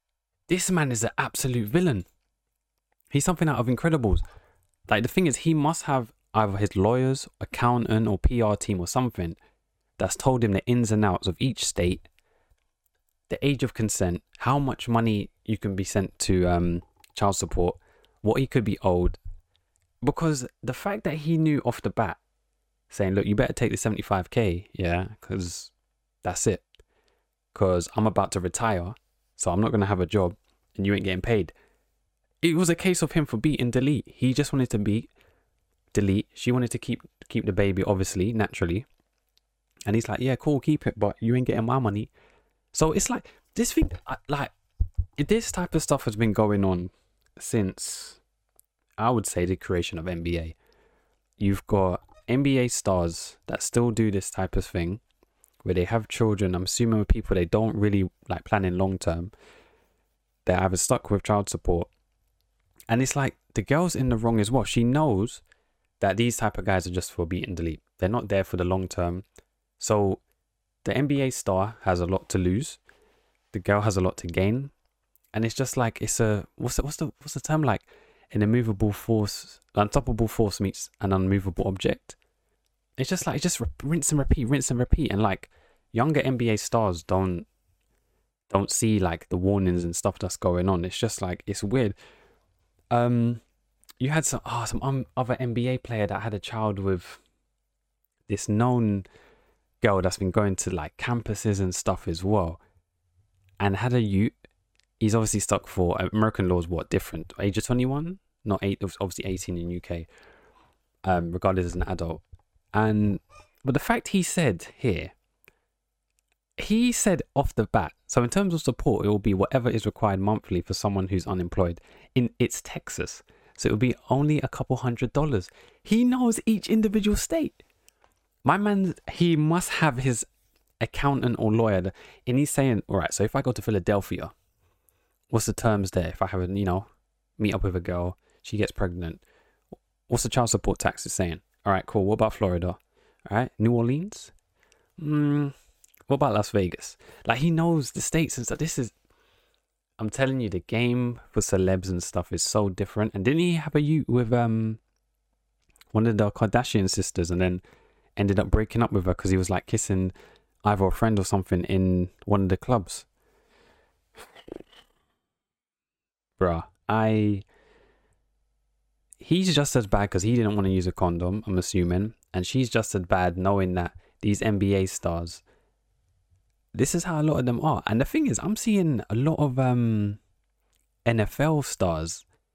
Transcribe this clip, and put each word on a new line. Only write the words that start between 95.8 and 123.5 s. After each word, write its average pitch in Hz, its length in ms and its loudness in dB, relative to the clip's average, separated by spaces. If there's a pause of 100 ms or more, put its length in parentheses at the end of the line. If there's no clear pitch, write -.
that 95 140 -4
had 107 140 -6
a 101 40 -6
child 107 400 -4
with 95 420 -4 (1080)
this 104 220 -4
known 110 560 2 (760)
girl 98 220 4
that's 92 160 0
been 92 120 0
going 101 260 2
to, - 140 -6
like, 80 280 -8
campuses 110 600 -2
and 92 160 0
stuff - 320 -4
as 85 160 -6
well, 95 380 0 (1000)
and 101 180 0
had 123 180 0
a 123 80 4
youth. 101 320 2 (640)
He's 107 160 2
obviously 107 240 2
stuck - 260 -2
for, 87 340 0
uh, 92 120 -2
American 107 360 2
laws, 87 200 2
what, 85 200 -4
different? - 520 -4
Age 101 180 -2
of 107 60 -4
twenty-one? 139 560 -2 (240)
Not 101 180 -2
eight, 98 180 -2
it - 40 -6
was 92 160 -8
obviously 98 260 -6
eighteen 92 320 -6
in 85 120 -6
U 87 100 -6
K, 82 260 -10 (960)
um, 85 300 0
regarded 92 320 2
as 87 100 -4
an 87 80 -2
adult. 85 400 -6 (500)
And, 107 460 2 (460)
but 123 100 0
the - 60 2
fact - 280 -2
he 190 140 2
said 165 540 0
here, - 360 -4 (1400)
he 240 360 2
said 175 300 2 (120)
off - 200 0
the 107 120 2
bat, 90 260 0 (140)
"So - 160 2
in 120 80 0
terms 196 240 0
of 160 80 -2
support, - 420 0
it 104 40 4
will 104 100 4
be 101 160 2
whatever 117 340 2
is 107 180 -2
required 101 340 0
monthly 98 400 0
for 95 140 -6
someone 98 340 0
who's 92 180 -2
unemployed." 87 540 -4 (340)
In, 120 240 2
it's - 240 -2
Texas, - 640 -10 (320)